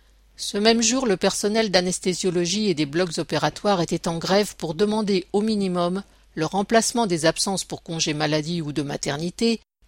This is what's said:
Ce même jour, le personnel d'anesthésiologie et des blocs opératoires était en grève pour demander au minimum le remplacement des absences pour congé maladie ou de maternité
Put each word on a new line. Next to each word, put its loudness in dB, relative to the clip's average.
Ce -6
même 4
jour, 2
le 2
personnel 0
d'anesthésiologie 0
et 2
des 0
blocs -2
opératoires 0
était -2
en -2
grève 0
pour -6
demander 0
au 2
minimum 0
le 0
remplacement 2
des 0
absences 0
pour -10
congé -4
maladie 0
ou -6
de -4
maternité -2